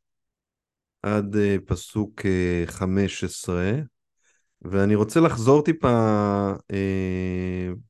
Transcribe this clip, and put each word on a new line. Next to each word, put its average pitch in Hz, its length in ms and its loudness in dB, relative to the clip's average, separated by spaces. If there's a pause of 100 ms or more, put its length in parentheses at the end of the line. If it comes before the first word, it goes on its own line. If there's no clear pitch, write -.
(1040)
עד, 101 320 -2
אה, 101 200 2 (100)
פסוק, 107 600 -6
אה, 90 400 0
חמש 95 580 -2
עשרה, 90 480 -4 (920)
ואני 98 340 2
רוצה 107 240 2
לחזור 139 440 4
טיפה, 160 240 0 (840)
אה, 92 1000 -4 (200)